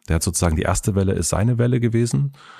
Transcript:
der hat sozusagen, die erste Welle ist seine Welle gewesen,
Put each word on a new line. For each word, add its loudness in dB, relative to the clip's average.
der 2
hat 0
sozusagen, 0
die 0
erste -2
Welle 2
ist -2
seine 0
Welle 0
gewesen, 0